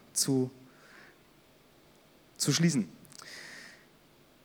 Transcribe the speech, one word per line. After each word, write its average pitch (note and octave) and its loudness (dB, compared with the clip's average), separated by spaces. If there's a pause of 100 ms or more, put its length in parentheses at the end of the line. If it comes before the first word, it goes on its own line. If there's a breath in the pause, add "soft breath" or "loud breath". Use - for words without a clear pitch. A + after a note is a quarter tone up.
(120)
zu, C3 0 (1800 loud breath)
zu - 2
schließen. C#3+ 2 (1600 loud breath)